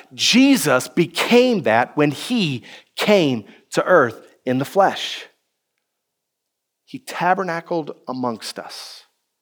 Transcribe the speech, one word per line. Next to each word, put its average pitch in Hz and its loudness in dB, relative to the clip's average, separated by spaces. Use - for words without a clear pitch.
Jesus 190 2
became 226 2
that 117 2
when 147 2
he 156 -4
came 151 2
to 151 -2
earth 147 2
in 127 -2
the 131 -2
flesh. - -2
He - -16
tabernacled 170 -4
amongst 123 -8
us. - -18